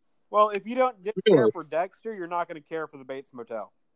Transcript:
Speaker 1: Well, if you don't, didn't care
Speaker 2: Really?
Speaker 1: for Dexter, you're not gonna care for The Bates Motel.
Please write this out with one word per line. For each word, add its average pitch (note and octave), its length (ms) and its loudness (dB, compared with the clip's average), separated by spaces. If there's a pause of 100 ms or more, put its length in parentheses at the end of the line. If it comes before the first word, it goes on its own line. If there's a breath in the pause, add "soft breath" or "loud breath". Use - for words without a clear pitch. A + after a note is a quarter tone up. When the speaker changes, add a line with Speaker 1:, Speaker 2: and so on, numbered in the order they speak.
(300)
Speaker 1:
Well, G#3+ 200 4
if G3+ 180 -6
you A#3+ 80 -6
don't, B3+ 280 0
didn't G#3 220 -6
care F#3 120 8
Speaker 2:
Really? A2 140 4
Speaker 1:
for E3 120 -8
Dexter, E3+ 500 -6
you're F3+ 140 -10
not F3 200 -4
gonna D#3+ 140 -14
care D#3+ 260 -8
for D3 100 -20
The C3+ 80 -18
Bates C3+ 280 -12
Motel. A2+ 380 -12 (240)